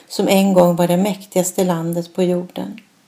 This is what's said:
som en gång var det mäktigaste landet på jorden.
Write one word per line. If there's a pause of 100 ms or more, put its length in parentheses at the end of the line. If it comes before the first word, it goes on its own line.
som
en
gång
var
det
mäktigaste
landet
på
jorden. (280)